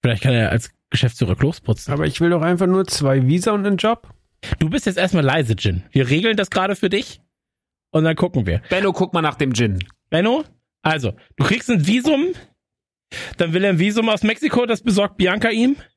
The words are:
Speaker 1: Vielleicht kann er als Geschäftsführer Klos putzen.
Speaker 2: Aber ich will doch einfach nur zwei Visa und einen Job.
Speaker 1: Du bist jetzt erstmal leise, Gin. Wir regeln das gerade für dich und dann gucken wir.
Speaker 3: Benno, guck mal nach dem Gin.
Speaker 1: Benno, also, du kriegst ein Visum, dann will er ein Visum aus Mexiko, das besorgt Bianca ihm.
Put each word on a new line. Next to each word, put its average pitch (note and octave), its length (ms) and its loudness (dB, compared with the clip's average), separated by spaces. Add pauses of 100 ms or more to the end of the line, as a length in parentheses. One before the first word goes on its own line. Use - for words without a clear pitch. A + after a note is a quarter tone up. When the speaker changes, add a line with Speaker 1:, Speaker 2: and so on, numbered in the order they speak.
Speaker 1:
Vielleicht A#2 200 0
kann C3 120 2
er A2+ 160 2
als - 200 -2 (200)
Geschäftsführer A2+ 460 0
Klos C#3+ 240 -2
putzen. - 320 -4
Speaker 2:
Aber D3+ 140 -2
ich C#3 140 -4
will E3+ 100 4
doch E3+ 120 2
einfach F3+ 240 2
nur F#3 200 2
zwei C3+ 400 0
Visa F3+ 260 2
und G3+ 140 -2
einen G3+ 100 0
Job. - 320 -2 (500)
Speaker 1:
Du D#3 100 0
bist A3+ 180 -2
jetzt F#3+ 120 -2
erstmal F3+ 260 0
leise, C3 320 0
Gin. F2+ 340 -2
Wir C3+ 180 0
regeln G3 280 0
das G3+ 140 -2
gerade G3 260 -2
für F#3 140 -2
dich - 300 -4 (720)
und D#3+ 140 2
dann D#3+ 120 2
gucken D3+ 300 0
wir. F2+ 220 0
Speaker 3:
Benno, F#3+ 240 0
guck F3+ 200 -2
mal E3+ 100 0
nach D3+ 140 -2
dem C3 180 0
Gin. G#2 240 0 (320)
Speaker 1:
Benno, A3+ 340 0 (380)
also, D3+ 300 -2 (240)
du C#3+ 80 0
kriegst A#3+ 260 -2
ein E3+ 160 2
Visum, C4+ 420 2 (1080)
dann E3+ 140 0
will F#3 120 0
er G3+ 60 4
ein E3+ 80 2
Visum G#3+ 300 0
aus G#3+ 140 0
Mexiko, A#3+ 440 0
das A3+ 160 -4
besorgt G3+ 340 0
Bianca G#3 320 0
ihm. A#3 280 2 (200)